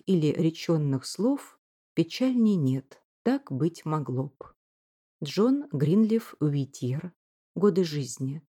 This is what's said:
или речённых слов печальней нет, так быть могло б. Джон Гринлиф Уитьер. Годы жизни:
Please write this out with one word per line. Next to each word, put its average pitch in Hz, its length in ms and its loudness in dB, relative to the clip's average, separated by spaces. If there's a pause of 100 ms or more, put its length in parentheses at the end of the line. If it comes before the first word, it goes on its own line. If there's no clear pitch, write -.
или 160 200 4
речённых 151 760 0
слов - 560 -4 (340)
печальней 220 640 2
нет, 135 460 -2 (200)
так 269 300 -2
быть 156 320 -2
могло 139 540 -4
б. - 160 -20 (680)
Джон 262 480 0
Гринлиф 208 720 2
Уитьер. 143 720 -2 (420)
Годы 185 300 2
жизни: 139 580 -6 (180)